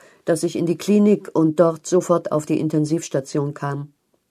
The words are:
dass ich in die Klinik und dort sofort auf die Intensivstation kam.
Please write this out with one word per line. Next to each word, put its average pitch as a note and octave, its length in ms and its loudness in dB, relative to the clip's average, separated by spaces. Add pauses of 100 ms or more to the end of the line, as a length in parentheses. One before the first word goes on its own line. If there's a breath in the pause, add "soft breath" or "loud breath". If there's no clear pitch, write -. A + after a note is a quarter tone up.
(240 soft breath)
dass E3 180 0
ich E3 140 -4
in E3 100 -2
die E3+ 100 -2
Klinik G#3 560 2
und D#3+ 260 2
dort E3 260 2
sofort F3 460 0
auf D3+ 160 -2
die - 140 -2
Intensivstation D3+ 920 -2
kam. C#3+ 380 -8 (380)